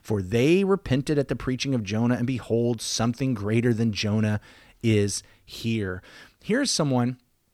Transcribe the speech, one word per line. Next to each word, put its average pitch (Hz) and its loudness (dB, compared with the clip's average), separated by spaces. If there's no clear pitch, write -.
for 104 -2
they 127 2
repented 156 0
at 135 0
the 135 -4
preaching 131 -2
of 117 0
Jonah, 113 0
and 120 -2
behold, 117 0
something 120 -2
greater 113 2
than 113 0
Jonah 104 0
is 104 2
here. 101 -4
Here's 240 0
someone 127 0